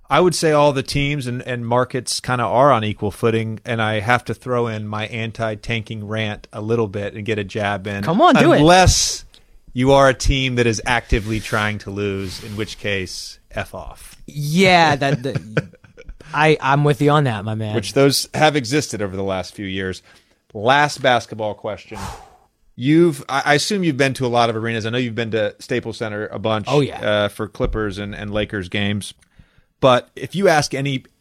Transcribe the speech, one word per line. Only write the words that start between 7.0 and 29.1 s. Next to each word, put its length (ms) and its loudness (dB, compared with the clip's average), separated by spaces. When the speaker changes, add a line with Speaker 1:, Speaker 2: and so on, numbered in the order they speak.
Speaker 1:
and 100 -10
get 140 -2
a 40 -4
jab 440 -4
in. 160 -4
Speaker 2:
Come 180 0
on, 140 6
do 180 6
it. 60 4
Speaker 1:
Unless 680 6
you 200 2
are 160 8
a 40 4
team 420 0
that 120 2
is 180 0
actively 540 0
trying 400 -2
to 100 -12
lose, 540 -6
in 120 -12
which 220 -8
case, 640 -8
F 220 -8
off. 420 -16
Speaker 2:
Yeah, 680 4
that, 280 -2
the, 460 -6
Speaker 1:
<laughs> 360 -18
Speaker 2:
I, 280 4
I'm 220 2
with 180 2
you 100 4
on 120 4
that, 220 -2
my 100 -4
man. 180 -4
Speaker 1:
Which 200 -4
those 400 2
have 220 2
existed 460 -2
over 140 -6
the 80 -4
last 320 -4
few 100 -8
years. 380 -6
Last 480 0
basketball 540 0
question. 420 -12
You've, 520 4
I, 180 -2
I 100 4
assume 280 0
you've 140 0
been 180 0
to 100 -4
a 20 0
lot 220 2
of 60 -4
arenas. 300 -4
I 60 -4
know 60 -2
you've 180 -4
been 160 -4
to 280 -2
Staples 380 -4
Center 300 -6
a 120 -10
bunch, 300 -2
Speaker 2:
Oh, 120 4
yeah. 200 -4
Speaker 1:
uh, 280 2
for 180 -8
Clippers 500 -4
and, 160 -8
and 180 -10
Lakers 380 -4
games. 440 -2